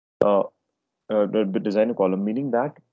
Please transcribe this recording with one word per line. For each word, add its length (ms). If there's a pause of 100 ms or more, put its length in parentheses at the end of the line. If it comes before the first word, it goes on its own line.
(260)
uh, 180 (680)
uh, 160
de-, 180
de-, 140
design 320
a 20
column, 320
meaning 240
that, 260 (180)